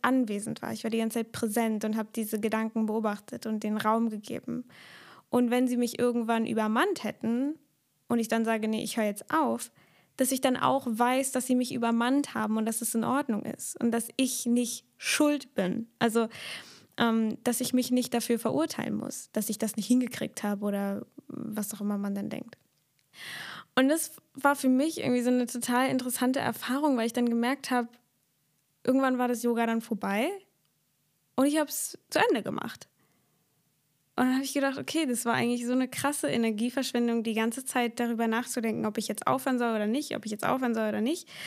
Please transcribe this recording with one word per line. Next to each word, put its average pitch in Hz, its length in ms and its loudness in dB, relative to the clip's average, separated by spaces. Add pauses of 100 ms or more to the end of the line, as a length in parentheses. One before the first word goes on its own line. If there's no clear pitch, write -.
anwesend 226 600 0
war. - 100 -6
Ich 220 120 -6
war 220 60 -2
die 226 80 0
ganze 226 220 -2
Zeit 226 120 -6
präsent 220 520 0
und 214 120 0
hab 214 160 -4
diese 220 260 -2
Gedanken 220 480 0
beobachtet 214 600 -4
und 220 180 -2
den 214 120 0
Raum 226 340 2
gegeben. 226 540 -8 (680)
Und 247 200 4
wenn 247 160 4
sie 247 100 0
mich 240 220 0
irgendwann 233 480 2
übermannt 220 560 0
hätten 240 560 -2 (480)
und 240 120 2
ich 220 100 0
dann 226 160 2
sage, 220 240 0
„Nee, 220 160 0
ich - 120 -6
hör 220 80 2
jetzt 208 300 -4
auf“, 240 380 0 (440)
dass 262 140 2
ich 262 100 0
dann 262 160 2
auch 262 320 2
weiß, 247 440 2
dass 247 140 -2
sie 254 100 4
mich 247 180 0
übermannt 240 600 2
haben 220 220 0
und 220 100 2
dass 226 160 -2
es 226 120 -2
in 226 80 2
Ordnung 247 420 0
ist - 360 -8
und 233 100 2
dass 226 260 0
ich 262 300 0
nicht 240 400 0 (100)
schuld - 580 2
bin. 190 340 0 (100)
Also, 226 300 2 (680)
ähm, 226 460 2
dass 240 180 0
ich 247 120 -2
mich 247 180 2
nicht 247 240 2
dafür 233 240 0
verurteilen - 560 -2
muss, - 380 -8
dass 214 160 -2
ich 214 100 -4
das 220 180 -4
nicht 202 100 -2
hingekriegt 247 560 0
habe 208 220 -2
oder 202 420 -2 (200)
was 214 480 -8
auch - 60 -12
immer 208 180 -2
man 202 160 -4
dann 196 160 -6
denkt. - 260 -10 (1160)
Und 262 140 6
das 320 240 0 (220)
war 285 200 2
für 269 140 0
mich 269 320 2
irgendwie 247 220 2
so 240 80 0
eine 247 160 2
total 247 420 0
interessante 254 500 0
Erfahrung, 269 580 0
weil 233 100 2
ich 226 60 -4
dann 240 160 2
gemerkt 233 420 0
hab, 247 180 2 (960)
irgendwann 262 340 4
war 247 80 2
das 240 160 -2
Yoga 233 240 2
dann 226 140 0
vorbei 214 500 0 (1040)
und 269 120 4
ich 294 120 2
hab's - 400 -4 (120)
zu - 180 2
Ende 262 140 2
gemacht. - 460 -8 (1300)
Und 254 100 4
dann 254 100 4
hab 269 80 0
ich 262 100 -6
gedacht, 277 240 0
„Okay, 302 280 0
das 240 180 -2
war 233 100 2
eigentlich 240 320 0
so 240 60 0
eine 254 160 2
krasse 285 400 -2
Energieverschwendung, 233 960 0
die 220 100 -2
ganze 226 300 0
Zeit 240 340 0
darüber 233 300 0
nachzudenken, 226 580 -2
ob 208 100 -4
ich 214 120 -2
jetzt - 180 -6
aufhören 262 320 2
soll 240 160 0
oder 214 140 0
nicht, 285 260 -2
ob - 100 -6
ich 214 60 -4
jetzt - 160 -4
aufhören 262 280 2
soll 220 140 0
oder 214 120 -2
nicht.“ 277 280 -2 (180)